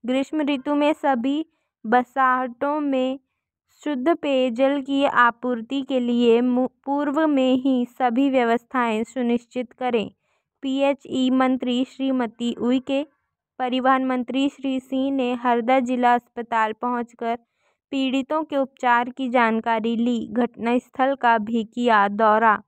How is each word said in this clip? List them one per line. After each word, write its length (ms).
ग्रीष्म 340
ऋतु 340
में 180
सभी 540
बसाहटों 920
में 380
शुद्ध 300
पेयजल 680
की 220
आपूर्ति 800
के 180
लिए 400
मु-, 300
पूर्व 420
में 280
ही 320
सभी 440
व्यवस्थाएं 760
सुनिश्चित 680
करें, 380
पीएचई 680
मंत्री 540
श्रीमती 720
उइके। 520
परिवहन 460
मंत्री 440
श्री 320
सिंह 360
ने 180
हरदा 460
जिला 340
अस्पताल 580
पहुंचकर 640
पीड़ितों 540
के 120
उपचार 540
की 180
जानकारी 680
ली। 340
घटनास्थल 840
का 240
भी 260
किया 440
दौरा। 600